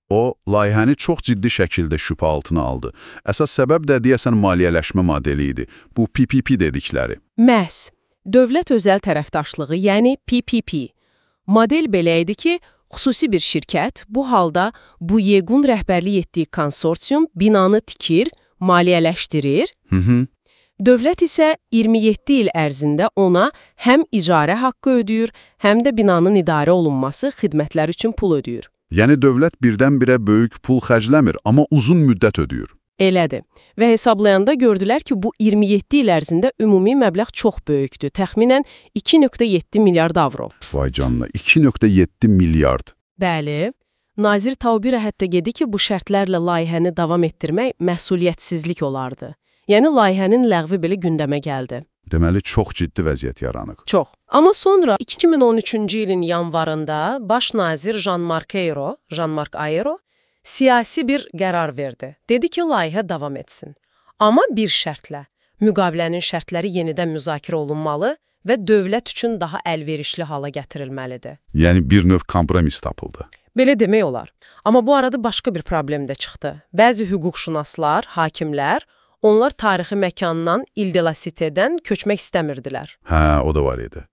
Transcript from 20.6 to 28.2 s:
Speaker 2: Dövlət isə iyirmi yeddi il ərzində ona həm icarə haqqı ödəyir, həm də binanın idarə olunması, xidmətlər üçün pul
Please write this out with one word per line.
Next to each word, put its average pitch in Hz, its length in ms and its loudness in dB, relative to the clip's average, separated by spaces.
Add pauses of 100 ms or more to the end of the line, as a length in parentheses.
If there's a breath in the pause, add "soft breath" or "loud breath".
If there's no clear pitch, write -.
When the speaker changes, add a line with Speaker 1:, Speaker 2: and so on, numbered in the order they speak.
Speaker 2:
Dövlət 247 460 2
isə 311 240 2 (220)
iyirmi 226 340 2
yeddi 220 400 0
il - 80 -2
ərzində 151 640 0
ona 190 340 2 (340 soft breath)
həm 277 300 4
icarə 170 480 2
haqqı 262 400 0
ödəyir, 220 320 -2 (320 soft breath)
həm 214 180 4
də 247 140 0
binanın 196 420 4
idarə 160 380 2
olunması, 147 640 0
xidmətlər 156 500 -2
üçün 226 240 -4
pul 175 240 0